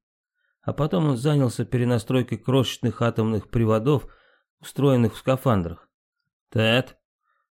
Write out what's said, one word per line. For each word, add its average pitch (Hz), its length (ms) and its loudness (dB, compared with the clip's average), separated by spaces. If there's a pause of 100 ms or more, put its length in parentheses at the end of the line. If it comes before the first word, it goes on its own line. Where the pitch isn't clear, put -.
(600)
А - 120 -6
потом 156 340 0
он 135 100 0
занялся 131 480 0
перенастройкой 120 720 -2
крошечных 123 640 -2
атомных 110 480 -2
приводов, 117 580 0 (540)
встроенных 127 540 0
в - 20 -16
скафандрах. 104 720 -2 (600)
«Тед?» 113 460 0 (540)